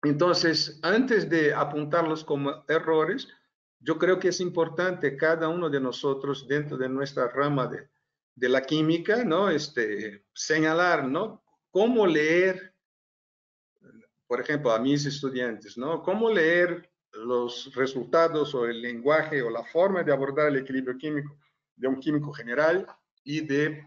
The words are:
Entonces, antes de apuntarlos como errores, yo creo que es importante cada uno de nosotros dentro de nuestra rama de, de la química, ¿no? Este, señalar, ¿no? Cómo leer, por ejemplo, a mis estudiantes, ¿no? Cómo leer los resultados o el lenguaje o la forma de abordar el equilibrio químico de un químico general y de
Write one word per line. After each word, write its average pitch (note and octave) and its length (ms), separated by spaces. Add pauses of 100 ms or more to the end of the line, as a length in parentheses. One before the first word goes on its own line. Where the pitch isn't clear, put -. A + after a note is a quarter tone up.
Entonces, D#3 760
antes G#3 460
de D3+ 240
apuntarlos D3+ 720
como C#3+ 460
errores, D#3+ 580 (540)
yo D#3+ 180
creo F3+ 220
que F#3 80
es E3+ 120
importante F3 760
cada D#3+ 320
uno E3+ 200
de C#3+ 120
nosotros C3+ 680
dentro D3 300
de C3 120
nuestra C3+ 380
rama C#3 400
de, - 220 (480)
de B2 120
la C3 140
química, E3 640
¿no? F#3+ 260
Este, G#2+ 840
señalar, D#3 760
¿no? F#3+ 340 (300)
Cómo A3 340
leer, F3 640 (1600)
por A#2+ 120
ejemplo, C#3+ 300
a A2 80
mis C#3+ 280
estudiantes, B2+ 680
¿no? D3 280
Cómo A3 260
leer F3 580 (240)
los A#2+ 600
resultados C#3+ 800
o B2 120
el A#2 140
lenguaje C#3 600
o A#2 80
la A#2 140
forma F3+ 400
de D3 80
abordar C#3 360
el C#3 100
equilibrio C3 380
químico D3 400 (380)
de B2 140
un C3+ 100
químico D3 340
general D3+ 540 (380)
y D3+ 160
de D3+ 460